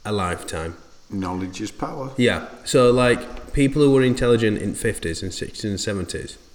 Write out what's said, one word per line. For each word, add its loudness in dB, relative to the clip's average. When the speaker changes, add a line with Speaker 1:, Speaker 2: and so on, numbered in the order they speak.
Speaker 1:
a -6
lifetime. -4
Speaker 2:
Knowledge -6
is -6
power. -8
Speaker 1:
Yeah. 2
So, 6
like, 0
people 2
who 8
were 6
intelligent 4
in -4
fifties -4
and -6
sixties -8
and -2
seventies, -6